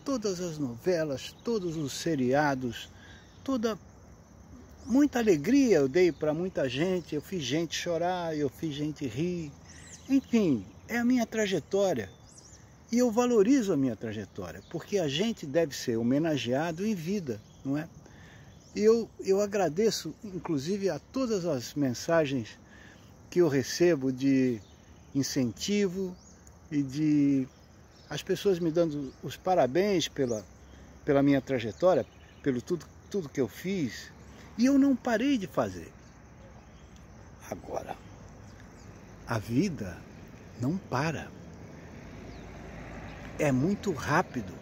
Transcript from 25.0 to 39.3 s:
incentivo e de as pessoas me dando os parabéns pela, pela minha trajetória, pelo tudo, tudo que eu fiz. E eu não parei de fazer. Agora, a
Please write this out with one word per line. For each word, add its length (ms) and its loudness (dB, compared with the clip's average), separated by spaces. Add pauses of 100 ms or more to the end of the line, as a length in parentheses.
incentivo 1040 -2 (540)
e 120 0
de 640 2 (640)
as 140 -8
pessoas 360 0
me 120 0
dando 420 0 (100)
os 140 -8
parabéns 720 2
pela, 340 -2 (640)
pela 180 4
minha 200 4
trajetória, 640 2 (360)
pelo 200 0
tudo, 240 -6 (240)
tudo 180 -4
que 120 -6
eu 80 2
fiz. 600 -6 (460)
E 80 2
eu 140 6
não 180 6
parei 400 0
de 100 -4
fazer. 460 -2 (1600)
Agora, 460 -10 (1300)
a 120 -2